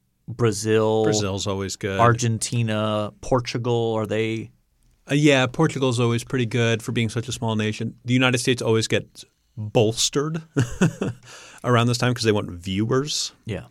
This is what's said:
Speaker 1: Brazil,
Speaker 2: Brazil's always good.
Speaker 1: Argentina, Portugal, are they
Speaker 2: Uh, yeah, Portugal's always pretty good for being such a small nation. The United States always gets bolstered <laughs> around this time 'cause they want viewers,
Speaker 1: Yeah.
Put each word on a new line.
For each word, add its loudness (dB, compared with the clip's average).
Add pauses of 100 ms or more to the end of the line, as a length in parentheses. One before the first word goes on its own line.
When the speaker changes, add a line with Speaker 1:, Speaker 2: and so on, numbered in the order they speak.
(260)
Speaker 1:
Brazil, 2
Speaker 2:
Brazil's 0
always -4
good. -2
Speaker 1:
Argentina, 0
Portugal, -2
are -2
they -4 (600)
Speaker 2:
Uh, 0
yeah, 4
Portugal's 0
always 0
pretty -2
good 0
for -8
being 0
such -6
a -6
small -4
nation. -4 (100)
The -2
United 4
States 0
always 0
gets -4 (320)
bolstered 0 (600)
<laughs> -12
around 4
this 0
time 0
'cause -4
they 4
want -2
viewers, -2 (120)
Speaker 1:
Yeah. -8